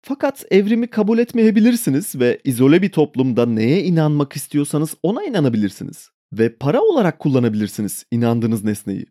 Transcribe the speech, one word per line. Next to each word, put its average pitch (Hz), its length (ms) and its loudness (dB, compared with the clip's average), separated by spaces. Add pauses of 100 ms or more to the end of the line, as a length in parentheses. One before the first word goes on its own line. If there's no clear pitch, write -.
Fakat 277 500 -6
evrimi 220 360 2
kabul 220 320 0
etmeyebilirsiniz 226 1000 2
ve 120 240 2
izole 135 380 4
bir 196 80 0
toplumda 131 560 0
neye 120 380 0
inanmak 151 520 0
istiyorsanız 147 680 -4
ona 233 200 -2
inanabilirsiniz. 131 840 -4 (240)
Ve 113 220 0
para 156 260 -2
olarak 294 380 0
kullanabilirsiniz 110 920 -2
inandığınız 117 520 -2
nesneyi. 104 480 -6